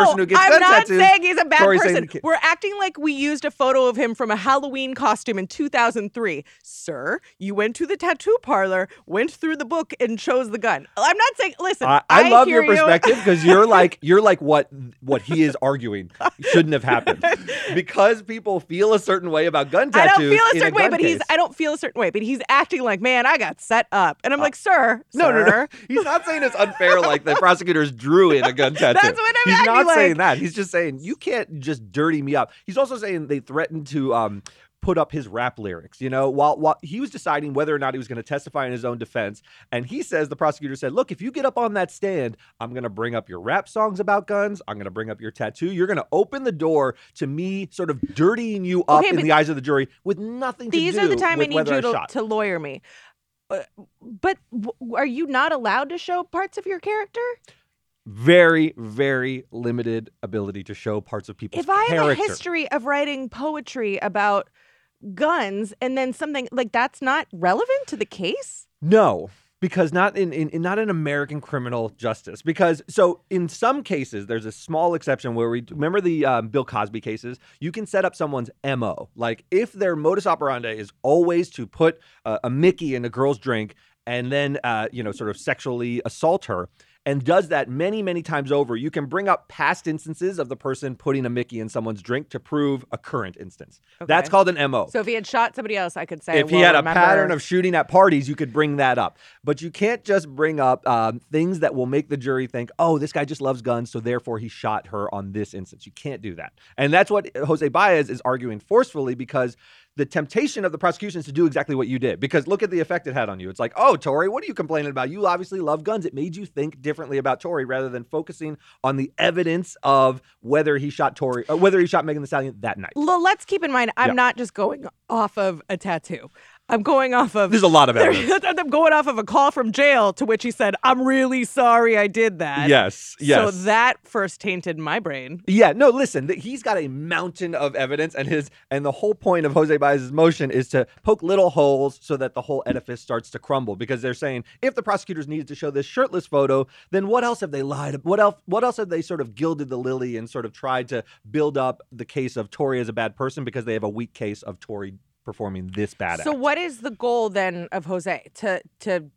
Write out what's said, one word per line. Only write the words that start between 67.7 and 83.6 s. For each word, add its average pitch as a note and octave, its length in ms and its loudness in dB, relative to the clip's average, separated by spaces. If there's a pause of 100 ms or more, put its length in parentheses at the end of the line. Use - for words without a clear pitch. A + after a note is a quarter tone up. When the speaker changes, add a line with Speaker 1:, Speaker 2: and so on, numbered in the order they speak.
Speaker 2:
to - 80 -10
the G#3 100 -6
case? - 640 -10 (140)
Speaker 1:
No, C#3+ 480 4 (320)
because F3 320 0
not F#3 240 2
in, F3+ 160 -2
in, D3+ 160 -4
in, E3 120 -6
not F#3 180 -2
in A3 100 -2
American D3 500 -4
criminal B2 520 -6
justice. A2 500 -8
Because, D#3+ 480 0
so F3+ 400 2
in F3+ 180 -2
some B3+ 360 -2
cases, B2+ 440 -6
there's A2+ 180 -4
a A2 60 -10
small E3 440 -4
exception C3 400 -4
where A#2 140 0
we, A#2+ 220 -4
remember D#3+ 300 -2
the, E3 240 0
um, A#2+ 240 0
Bill C3 160 -2
Cosby G#2+ 340 -6
cases? A#2+ 400 -12 (220)
You D#3+ 100 -8
can A3 140 -10
set F#3+ 180 -2
up F3+ 140 -2
someone's C3+ 320 -6 (160)
M C3 180 -4
O. - 320 -6
Like, A#2 340 -6
if G3+ 220 0
their F#3+ 240 -2
modus F3 320 0
operandi C3+ 460 -2
is G#2+ 180 -12 (120)
always E3+ 480 2
to A#2 140 -12
put, D#3+ 340 0 (260)
uh, A2 180 -4
a B2 60 -4
Mickey D#3+ 460 0
in A#2+ 100 -6
a A#2 40 -4
girl's C3+ 300 -2
drink G#2+ 360 -4 (300)